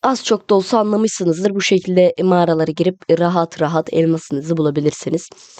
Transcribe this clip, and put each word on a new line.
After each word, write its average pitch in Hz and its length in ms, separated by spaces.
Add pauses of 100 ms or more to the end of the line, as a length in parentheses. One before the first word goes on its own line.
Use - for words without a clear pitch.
az 254 200
çok 214 260
da 208 60
olsa 196 240
anlamışsınızdır. 202 760
Bu 196 60
şekilde 185 600
mağaralara 170 500
girip 165 480
rahat 175 420
rahat 160 320
elmasınızı 160 640
bulabilirsiniz. 151 720 (300)